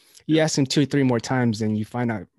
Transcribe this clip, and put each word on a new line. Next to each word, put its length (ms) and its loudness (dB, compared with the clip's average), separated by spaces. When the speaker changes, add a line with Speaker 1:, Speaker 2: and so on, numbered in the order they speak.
Speaker 1:
You 120 2
Speaker 2:
Yeah. 80 4
Speaker 1:
ask 100 -2
them 100 2
two 160 2
or 40 2
three 180 0
more 160 2
times, 420 0
and 160 0
you 80 -4
find 260 -4
out 140 -8